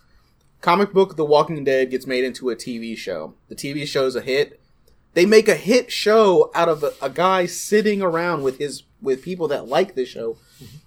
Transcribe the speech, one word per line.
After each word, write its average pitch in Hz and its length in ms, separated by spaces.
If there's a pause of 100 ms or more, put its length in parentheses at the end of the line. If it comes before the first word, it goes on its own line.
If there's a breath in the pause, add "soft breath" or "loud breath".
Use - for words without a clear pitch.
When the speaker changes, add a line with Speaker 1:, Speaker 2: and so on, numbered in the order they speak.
(600)
Speaker 1:
Comic 196 300
book, 190 240
The 156 100
Walking 151 380
Dead 131 280
gets 127 160
made 127 160
into 123 260
a 113 60
T 120 240
V 113 160
show. - 380 (140)
The - 80
T 143 180
V 147 120
show's 131 300
a 113 60
hit. 135 380 (540)
They 175 120
make 220 220
a 185 80
hit 240 360
show 208 640
out 170 140
of 151 160
a, 135 180
a 139 80
guy 180 360
sitting 208 560
around 170 420
with 131 140
his, 143 260 (180)
with 135 200
people 170 280
that - 180
like 170 280
the 127 100
show, 117 320 (240 loud breath)
Speaker 2:
Mm-hmm. 104 140 (120)